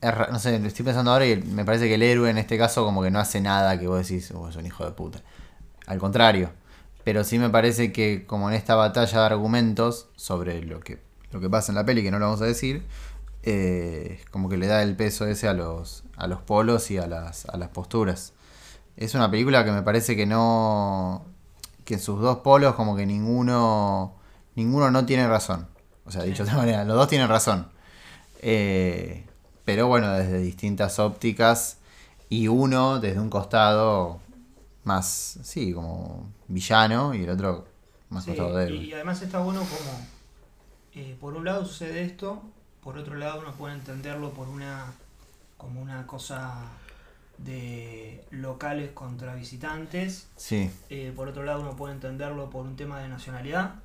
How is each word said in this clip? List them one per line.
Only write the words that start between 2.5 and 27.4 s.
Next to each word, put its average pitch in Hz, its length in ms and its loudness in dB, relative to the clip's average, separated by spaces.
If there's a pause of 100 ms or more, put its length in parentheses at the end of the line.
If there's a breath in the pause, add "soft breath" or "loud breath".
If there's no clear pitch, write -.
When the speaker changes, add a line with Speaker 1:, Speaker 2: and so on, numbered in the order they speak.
Speaker 1:
caso 113 280 2
como 98 160 2
que 92 100 2
no 98 80 2
hace 101 220 0
nada 98 380 2
que 90 80 -2
vos 92 200 0
decís, 90 240 -6
"Oh, 85 180 -10
es 82 60 -12
un 82 100 -10
hijo 85 200 -8
de - 60 -6
puta". - 300 -12 (680 loud breath)
Al 95 120 -4
contrario. 98 520 4 (520 soft breath)
Pero 110 200 2
sí 107 160 2
me 120 100 4
parece 113 440 4
que 104 340 0
como 101 220 -2
en 107 60 0
esta 110 200 4
batalla 110 460 4
de 110 40 8
argumentos 113 920 2
sobre 87 480 -4
lo 80 180 -10
que, - 180 -14 (320)
lo 98 80 -8
que 92 100 -2
pasa 107 220 2
en 98 40 0
la 104 100 0
peli, 117 180 2
que 101 80 0
no 101 80 0
lo 104 60 2
vamos 104 160 0
a 110 40 0
decir, 131 380 -2 (600 loud breath)
eh, 87 800 -2 (100)
como 95 180 -4
que 95 80 -2
le 90 100 0
da 107 160 4
el 101 140 0
peso 107 280 -2
ese 104 220 0
a 101 60 2
los, 85 500 -6 (140)
a 90 100 -6
los 90 140 -6
polos 110 500 2
y 98 60 -2
a 87 100 -2
las, 85 380 -10
a - 120 -10
las 87 120 -8
posturas. 107 640 -2 (640 loud breath)
Es 110 180 -6
una 117 160 4
película 123 320 6
que 107 80 2
me 101 120 2
parece 110 340 2
que 104 80 2
no, 104 960 2 (640)
que - 80 -4
en 101 80 -2
sus 101 180 -4
dos 123 200 2
polos 139 360 8
como 107 220 0
que 101 80 0
ninguno, 107 1120 2 (400 soft breath)
ninguno 127 360 2
no 127 140 4
tiene 127 240 4
razón. 92 380 0 (380)
O 78 60 -14
sea, 90 120 -4
dicho 95 200 -2
de 101 60 -2
otra 127 80 2
manera, 113 260 2
los 113 140 2
dos 139 100 6
tienen 135 220 4
razón. 107 380 2 (760 loud breath)